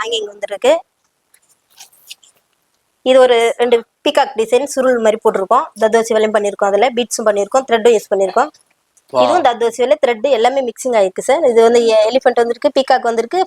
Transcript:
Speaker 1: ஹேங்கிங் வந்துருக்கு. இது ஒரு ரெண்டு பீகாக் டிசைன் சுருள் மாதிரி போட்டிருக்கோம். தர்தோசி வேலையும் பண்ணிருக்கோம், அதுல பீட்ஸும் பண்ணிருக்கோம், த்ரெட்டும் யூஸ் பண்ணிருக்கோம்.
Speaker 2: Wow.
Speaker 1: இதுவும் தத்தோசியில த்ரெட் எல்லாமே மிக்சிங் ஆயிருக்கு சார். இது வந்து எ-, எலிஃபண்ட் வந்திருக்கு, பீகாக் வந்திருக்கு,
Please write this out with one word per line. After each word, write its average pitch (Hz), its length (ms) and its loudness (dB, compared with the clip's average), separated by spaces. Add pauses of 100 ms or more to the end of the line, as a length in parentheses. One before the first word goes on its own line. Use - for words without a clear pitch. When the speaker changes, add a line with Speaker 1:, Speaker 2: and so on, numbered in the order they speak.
Speaker 1:
ஹேங்கிங் 220 320 -8
வந்துருக்கு. 208 440 -2 (2250)
இது 262 160 2
ஒரு 233 400 4
ரெண்டு 240 280 0 (220)
பீகாக் 285 280 0
டிசைன் 247 280 0
சுருள் 262 340 -2
மாதிரி 220 260 0
போட்டிருக்கோம். 214 420 0 (140)
தர்தோசி 226 320 0
வேலையும் 220 220 0
பண்ணிருக்கோம், 202 380 -2
அதுல 214 240 2
பீட்ஸும் 226 320 -4
பண்ணிருக்கோம், 202 400 -2
த்ரெட்டும் 233 280 2
யூஸ் 202 180 -6
பண்ணிருக்கோம். 196 340 -2 (640)
Speaker 2:
Wow. - 100 2
Speaker 1:
இதுவும் 311 220 0
தத்தோசியில 240 480 -2 (140)
த்ரெட் 240 240 -2
எல்லாமே 247 320 0
மிக்சிங் 247 340 -6
ஆயிருக்கு 196 240 0
சார். 311 240 0
இது 226 180 4
வந்து 240 240 4
எ-, 220 240 2
எலிஃபண்ட் 247 320 0
வந்திருக்கு, 233 300 -4
பீகாக் 262 280 0
வந்திருக்கு, 233 460 -4